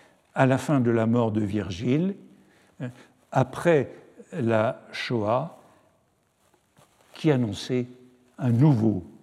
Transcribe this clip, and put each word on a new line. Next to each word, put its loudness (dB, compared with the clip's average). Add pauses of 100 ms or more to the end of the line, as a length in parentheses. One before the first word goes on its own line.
(340)
à 4
la 2
fin 0
de 2
La 2
mort 0
de -2
Virgile, -2 (640)
euh, -8 (440)
après 0 (420)
la -2 (100)
Shoah, -4 (1500)
qui 0
annonçait -2 (520)
un 0
nouveau 4 (180)